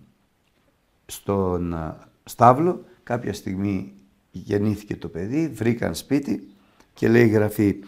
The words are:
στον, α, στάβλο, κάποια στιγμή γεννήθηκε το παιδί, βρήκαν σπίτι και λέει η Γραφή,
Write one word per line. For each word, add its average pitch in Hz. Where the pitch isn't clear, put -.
στον, 90
α, 80
στάβλο, 131
κάποια 113
στιγμή 98
γεννήθηκε 101
το 85
παιδί, 120
βρήκαν 113
σπίτι -
και 117
λέει 117
η 113
Γραφή, 104